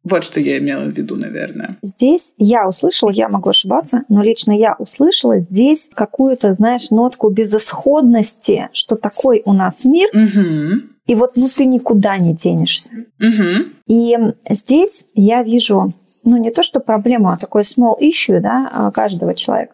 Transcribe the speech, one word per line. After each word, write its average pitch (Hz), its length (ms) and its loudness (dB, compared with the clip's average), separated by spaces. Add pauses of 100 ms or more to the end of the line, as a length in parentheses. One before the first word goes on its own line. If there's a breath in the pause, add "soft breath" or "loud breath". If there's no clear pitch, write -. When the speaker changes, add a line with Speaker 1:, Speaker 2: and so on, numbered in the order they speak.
Speaker 1:
Вот 175 180 -2
что - 160 -8
я 139 200 -2
имела 139 260 -4
в 147 120 -8
виду, - 200 -8
наверное. - 640 -10
Speaker 2:
Здесь 262 560 0
я 214 300 2
услышала, - 420 -2
я 220 180 -2
могу 196 220 -2
ошибаться, 233 580 0
но 208 140 4
лично 220 300 0
я 208 260 2
услышала 240 600 0
здесь 220 520 2
какую-то, 240 600 0
знаешь, 233 380 0
нотку 233 380 2
безысходности, 220 1400 0
что - 240 -4
такой 226 480 0
у 196 100 2
нас 185 300 0
мир, 330 280 4
Speaker 1:
Мгм. 190 760 0 (160)
Speaker 2:
и 233 100 2
вот, 247 200 0
ну, 262 120 0
ты 269 160 0
никуда 214 540 2
не 170 160 2
денешься. - 560 -2 (280)
Speaker 1:
Мгм. 214 540 0 (160)
Speaker 2:
И 233 280 2 (340)
здесь 302 640 0
я 220 280 4
вижу, 214 500 0 (300)
ну, 240 140 4
не 226 140 0
то 349 120 -2
что 302 160 -2
проблему, 220 520 0
а 175 60 -2
такое - 280 -2
small 233 360 0
issue, 285 400 2
да, 247 320 -2
а, 208 200 -2
каждого 180 420 -2
человека, - 400 -4